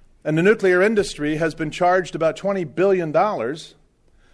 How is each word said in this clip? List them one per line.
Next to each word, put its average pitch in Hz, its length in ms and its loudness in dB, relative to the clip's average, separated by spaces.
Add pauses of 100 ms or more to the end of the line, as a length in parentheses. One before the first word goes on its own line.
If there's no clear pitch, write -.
(240)
and 156 140 0
the 170 60 2
nuclear 190 380 4
industry 190 540 0
has 156 180 -2
been 160 160 -6
charged 180 460 0
about 160 220 -2
twenty 190 260 -4
billion 175 480 0
dollars, 156 640 -2 (580)